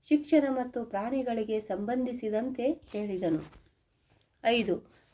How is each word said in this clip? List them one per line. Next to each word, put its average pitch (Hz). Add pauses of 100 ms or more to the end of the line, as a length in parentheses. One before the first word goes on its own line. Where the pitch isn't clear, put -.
ಶಿಕ್ಷಣ 302
ಮತ್ತು 247
ಪ್ರಾಣಿಗಳಿಗೆ 220
ಸಂಬಂಧಿಸಿದಂತೆ 240 (100)
ಹೇಳಿದನು. 185 (1040)
ಐದು, 220 (220)